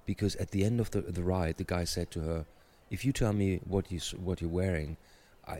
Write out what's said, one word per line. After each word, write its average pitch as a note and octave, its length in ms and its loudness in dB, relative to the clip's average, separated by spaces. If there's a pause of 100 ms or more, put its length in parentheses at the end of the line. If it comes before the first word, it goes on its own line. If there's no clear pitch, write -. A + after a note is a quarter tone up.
because G2 300 0
at - 140 -4
the G2 140 2
end A#2 160 4
of G#2+ 100 0
the, G2+ 100 0
the F2 220 -2
ride, F2+ 340 2
the F#2+ 80 -2
guy F2 200 0
said E2+ 280 -2
to E2+ 80 -4
her, D#2+ 260 -2 (440)
"If - 140 -4
you C3+ 80 2
tell A2+ 200 4
me G2 320 2
what F#2 260 0
you F2+ 80 -4
s-, - 160 -6
what F2+ 260 -2
you're E2+ 100 -2
wearing, E2 460 0 (500)
uh, F2+ 140 -8